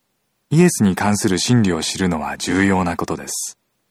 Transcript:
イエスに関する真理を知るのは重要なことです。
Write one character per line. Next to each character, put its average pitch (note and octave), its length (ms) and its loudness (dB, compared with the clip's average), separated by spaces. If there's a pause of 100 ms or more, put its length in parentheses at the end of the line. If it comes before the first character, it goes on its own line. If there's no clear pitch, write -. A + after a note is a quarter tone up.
(480)
イ D#3+ 140 4
エ F3 80 6
ス - 140 0
に F#2 120 2
関 G#2 220 0
す A2 100 0
る F#2 100 0
真 B2 240 2
理 F#2+ 120 2
を D#2 80 -4
知 - 160 -6
る F#2+ 100 0
の E2 100 -2
は C#2+ 200 -8
重 F#2 260 0
要 F#2+ 180 2
な E2+ 140 -4
こ - 80 -4
と E2 120 -6
で C2+ 120 -12
す。 - 300 -10 (320)